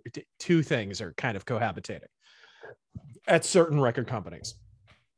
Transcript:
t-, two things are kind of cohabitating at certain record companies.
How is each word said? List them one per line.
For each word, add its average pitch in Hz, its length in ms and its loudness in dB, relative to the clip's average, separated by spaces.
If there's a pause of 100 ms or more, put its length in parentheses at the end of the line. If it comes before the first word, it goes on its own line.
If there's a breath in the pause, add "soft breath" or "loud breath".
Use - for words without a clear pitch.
(140)
t-, - 120 -14 (120)
two 165 240 4
things 110 400 -2
are 90 120 -10
kind 117 220 -4
of 95 100 -8
cohabitating 107 560 -4 (1300 loud breath)
at 165 180 4
certain 165 340 4
record 120 280 2
companies. 85 460 -8 (640)